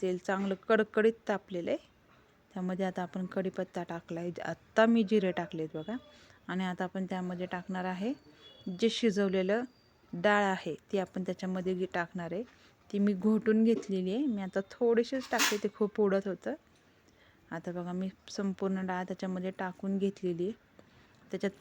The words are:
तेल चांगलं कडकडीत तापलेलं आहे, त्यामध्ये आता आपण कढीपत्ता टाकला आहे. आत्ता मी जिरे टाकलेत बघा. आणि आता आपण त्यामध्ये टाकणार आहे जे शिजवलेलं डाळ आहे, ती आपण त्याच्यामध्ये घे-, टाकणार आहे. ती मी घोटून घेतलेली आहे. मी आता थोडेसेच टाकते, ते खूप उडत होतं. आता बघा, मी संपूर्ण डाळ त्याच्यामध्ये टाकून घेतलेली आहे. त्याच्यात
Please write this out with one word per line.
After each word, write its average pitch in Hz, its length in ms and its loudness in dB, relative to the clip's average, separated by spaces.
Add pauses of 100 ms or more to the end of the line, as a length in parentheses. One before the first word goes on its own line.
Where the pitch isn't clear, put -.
तेल 180 160 0
चांगलं 196 380 -2 (140)
कडकडीत 220 440 4 (140)
तापलेलं 190 440 -4
आहे, 302 60 0 (760)
त्यामध्ये 185 320 -4
आता 185 160 -4
आपण 185 240 -6
कढीपत्ता 185 580 -4
टाकला 170 360 -8
आहे. 175 220 -6
आत्ता - 440 2
मी 233 180 6
जिरे 190 280 4
टाकलेत 165 420 -4
बघा. 160 220 -6 (520)
आणि 185 180 -2
आता 180 180 -4
आपण 190 220 -4
त्यामध्ये 180 400 -4
टाकणार 180 400 -6
आहे 185 280 -4 (680)
जे 226 80 4
शिजवलेलं 196 760 2 (500)
डाळ 208 300 4
आहे, 185 320 0 (160)
ती 202 60 0
आपण 185 260 -4
त्याच्यामध्ये 185 500 -4
घे-, 180 200 -2
टाकणार 170 380 -4
आहे. 196 120 -4 (480)
ती 202 80 0
मी 202 140 4
घोटून 214 500 4
घेतलेली 196 500 2
आहे. 277 120 0
मी 214 160 0
आता 190 180 -4 (120)
थोडेसेच 240 600 2
टाकते, 233 260 2
ते 208 180 -2
खूप 214 260 0
उडत 196 260 2
होतं. 196 260 -6 (1000)
आता 165 200 -6
बघा, 175 200 -6
मी 185 180 -2 (200)
संपूर्ण 190 560 -2
डाळ 185 180 -2
त्याच्यामध्ये 185 560 -4
टाकून 196 380 -4
घेतलेली 185 460 0
आहे. 202 80 0 (800)
त्याच्यात 196 300 -2